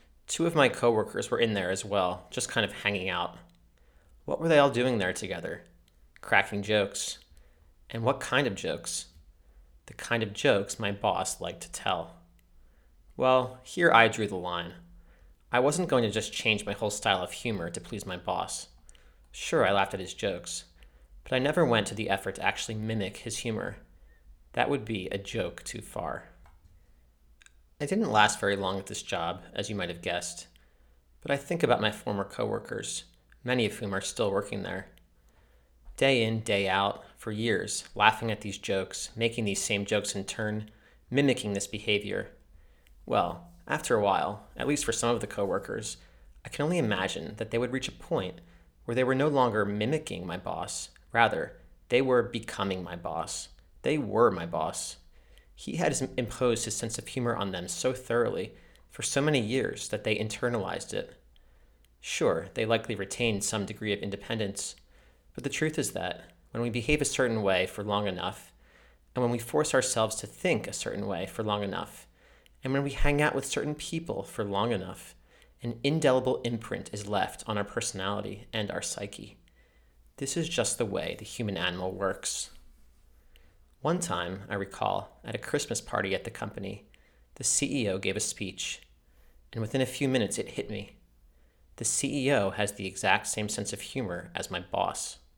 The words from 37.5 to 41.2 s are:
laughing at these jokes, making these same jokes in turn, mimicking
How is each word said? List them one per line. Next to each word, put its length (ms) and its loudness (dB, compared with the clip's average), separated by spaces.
laughing 380 4
at 100 -4
these 160 -6
jokes, 580 -4
making 300 0
these 160 0
same 240 0
jokes 300 0
in 80 -4
turn, 480 -4
mimicking 420 2